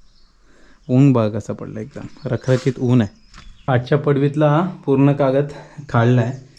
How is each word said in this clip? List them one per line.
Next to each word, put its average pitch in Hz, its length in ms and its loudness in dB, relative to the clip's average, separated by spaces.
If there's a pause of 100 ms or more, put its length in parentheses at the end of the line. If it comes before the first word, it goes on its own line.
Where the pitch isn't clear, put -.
(960)
ऊन 135 200 6
बघा 110 260 0
कसं 107 140 -8
पडलं, 104 260 -12
एकदम 110 260 -14 (200)
रखरखीत 127 540 -2
ऊन 123 220 2
आहे. 104 80 -2 (580)
आजच्या 127 300 0
पडवीतला 147 520 0
हा 151 120 2 (240)
पूर्ण 139 280 2
कागद 139 340 0 (420)
काढला 120 320 2
आहे. 123 380 -8